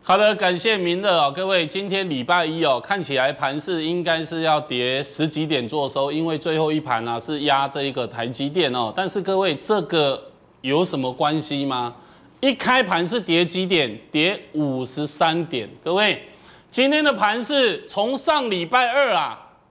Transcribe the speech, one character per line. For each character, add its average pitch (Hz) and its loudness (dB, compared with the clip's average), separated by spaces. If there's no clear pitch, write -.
好 185 6
的， 214 4
感 180 2
谢 214 2
明 180 0
乐 190 4
哦。 139 4
各 190 -4
位， 180 2
今 196 -6
天 190 -2
礼 135 -4
拜 175 2
一 160 -2
哦， 135 4
看 196 -2
起 139 -2
来 131 2
盘 139 -2
势 165 -4
应 170 -2
该 165 0
是 160 -6
要 156 2
跌 127 0
十 156 -2
几 156 -2
点 131 0
做 139 -2
收， 139 0
因 156 -2
为 165 -2
最 160 -2
后 156 2
一 156 0
盘 123 -2
啊 120 -4
是 147 -6
压 139 2
这 143 -6
一 139 -2
个 127 -4
台 117 -6
积 135 -6
电 151 0
哦。 120 -2
但 185 -2
是 208 -4
各 190 0
位， 185 0
这 208 0
个 147 0
有 143 2
什 165 -4
么 127 -2
关 151 0
系 139 -4
吗？ 123 -4
一 269 4
开 254 2
盘 180 0
是 190 -2
跌 170 2
几 180 -2
点？ 143 0
跌 170 2
五 135 -2
十 147 -6
三 165 2
点。 113 -4
各 165 0
位， 202 2
今 262 2
天 302 2
的 294 4
盘 214 0
是 240 2
从 226 -2
上 294 0
礼 185 -2
拜 247 2
二 254 2
啊 147 0